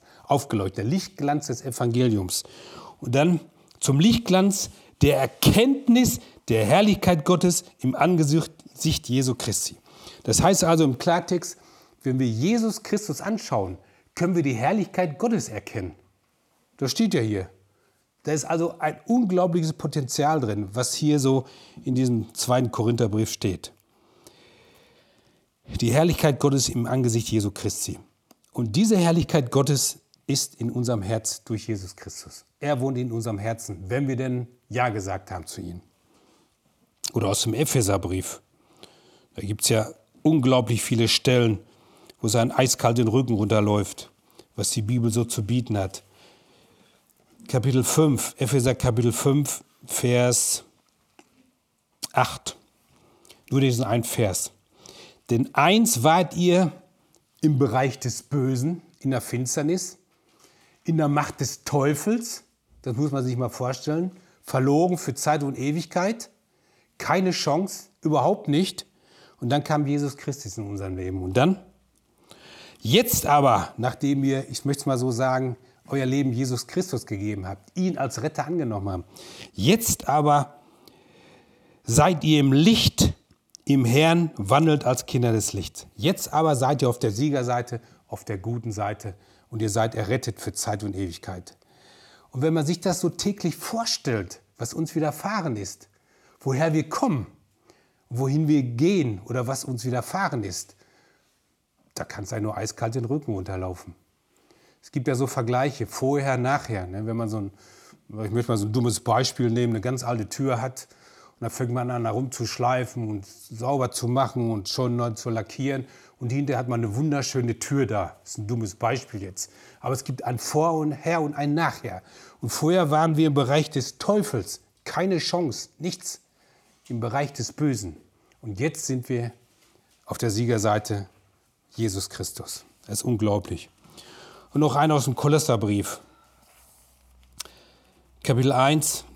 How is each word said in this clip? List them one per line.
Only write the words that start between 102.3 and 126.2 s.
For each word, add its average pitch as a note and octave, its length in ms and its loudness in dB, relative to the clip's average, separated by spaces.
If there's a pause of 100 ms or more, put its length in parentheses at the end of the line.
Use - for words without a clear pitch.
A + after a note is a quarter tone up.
einem G#2 100 -4
nur G#2+ 140 -4
eiskalt A2+ 380 -4
den A#2+ 100 -4
Rücken C#3 280 -4
runterlaufen. F#2 640 -8 (840)
Es - 100 -20
gibt C#3 180 -4
ja C3 60 2
so B2+ 120 0
Vergleiche, B2 600 -2
vorher, C#3 500 -2
nachher, B2 500 -2
ne? G2 180 -8
Wenn A2+ 120 -4
man A2+ 100 -2
so G#2+ 140 -4
ein, G2 100 -8 (560)
ich G#2+ 240 -8
möchte A#2 200 0
mal A#2 60 2
so G#2 100 -2
ein G#2 40 -4
dummes A#2+ 300 0
Beispiel B2 480 2
nehmen, A#2 240 0
eine A2 80 -4
ganz B2+ 220 -4
alte A#2+ 260 -4
Tür C3 320 -2
hat B2+ 260 -8 (460)
und - 80 -18
dann A#2 80 -6
fängt A#2+ 240 -4
man B2 180 -2
an, A#2+ 140 -4
da A2 60 -2
rumzuschleifen B2 960 -2
und G2+ 160 -8
sauber B2 640 -4
zu - 160 -4
machen B2 420 0
und G2+ 200 -4
schon B2 260 -2
neu A#2+ 140 -2
zu A2+ 200 -8
lackieren C3 560 -4 (340)
und A#2+ 120 -6
hinterher C#3 280 -2
hat B2 100 -4
man A#2 160 -2
eine G2+ 100 -4
wunderschöne C3+ 640 -2
Tür C#3 260 0
da. G2+ 360 -2
Das - 100 -18
ist - 60 -16
ein G#2+ 100 -8
dummes A2+ 280 -4
Beispiel A#2 480 -4
jetzt. - 280 -12 (300)
Aber B2+ 120 -4
es B2+ 120 -8
gibt B2+ 180 -6
ein B2 140 -4
Vor D#3+ 360 0
und D3+ 200 -2
Her E3 280 -2
und D3 120 -4
ein D3 200 -2
Nachher. B2+ 480 -2 (380)
Und A#2+ 100 -6
vorher E3 400 2
waren D#3 280 2
wir D#3+ 100 6
im D3 60 2
Bereich C#3+ 360 2
des - 280 -6
Teufels, G3+ 640 -2 (240)
keine F#3 320 0
Chance, D#3+ 520 -4 (100)
nichts, - 420 -8 (640)